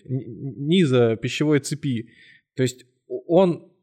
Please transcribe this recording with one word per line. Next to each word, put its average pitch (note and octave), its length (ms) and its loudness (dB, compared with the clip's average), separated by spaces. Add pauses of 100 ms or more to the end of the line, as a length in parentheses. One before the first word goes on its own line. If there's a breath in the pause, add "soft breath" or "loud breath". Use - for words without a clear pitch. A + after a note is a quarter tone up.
н-, B2+ 80 -6
н-, C3 400 -8 (120)
низа B2+ 500 4
пищевой D3 440 0
цепи, C#3 480 -6 (480 soft breath)
то C3 60 -2
есть - 240 -4 (200)
о-, B2 200 -10
он... E3+ 420 2 (140)